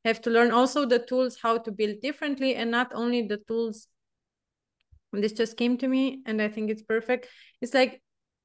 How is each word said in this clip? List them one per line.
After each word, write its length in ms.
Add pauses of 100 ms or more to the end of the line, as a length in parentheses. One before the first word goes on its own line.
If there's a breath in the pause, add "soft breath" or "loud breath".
have 200
to 80
learn 200
also 340
the 140
tools 420
how 180
to 120
build 300
differently, 540
and 160
not 240
only 320
the 100
tools. 500 (1300)
This 200
just 220
came 220
to 100
me, 380
and 160
I 80
think 220
it's 100
perfect. 460 (340 loud breath)
It's 140
like 260 (440)